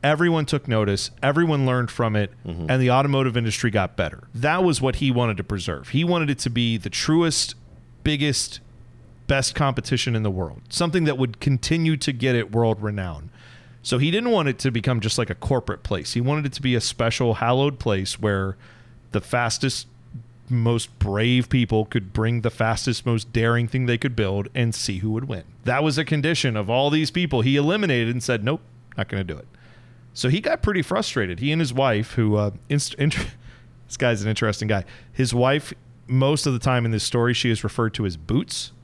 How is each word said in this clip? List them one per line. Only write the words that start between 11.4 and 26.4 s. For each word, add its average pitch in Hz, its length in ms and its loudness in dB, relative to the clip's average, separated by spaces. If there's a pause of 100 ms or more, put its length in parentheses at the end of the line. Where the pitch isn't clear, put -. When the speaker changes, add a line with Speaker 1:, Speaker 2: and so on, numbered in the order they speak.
Speaker 1:
continue 160 560 2
to 139 160 -2
get 127 220 0
it 107 160 0
world 110 300 2
renown. 92 480 -6 (520)
So - 160 -2
he 160 140 2
didn't 226 200 0
want 175 160 2
it 127 120 -2
to 135 120 0
become 117 300 0
just 107 160 -2
like 117 120 -2
a 87 60 -4
corporate - 480 -2
place. - 300 -4
He 120 80 0
wanted 143 240 0
it 135 80 -6
to - 80 -12
be 127 140 2
a 117 60 2
special, 117 540 0
hallowed 131 440 0
place 95 400 -2
where 98 360 0 (560)
the 110 100 0
fastest, - 680 -2 (640)
most 117 500 0
brave 117 500 2
people 110 360 2
could 98 280 -6
bring 113 280 0
the 113 80 0
fastest, 113 560 -2
most 117 280 -2
daring 117 340 2
thing 131 180 -2
they 120 120 0
could 127 180 -2
build 101 400 -2
and 117 180 0
see 95 260 -4
who 107 120 -2
would 113 140 -4
win. 117 180 -8 (220)
That 127 180 2
was 151 140 2
a 156 80 0
condition 147 500 0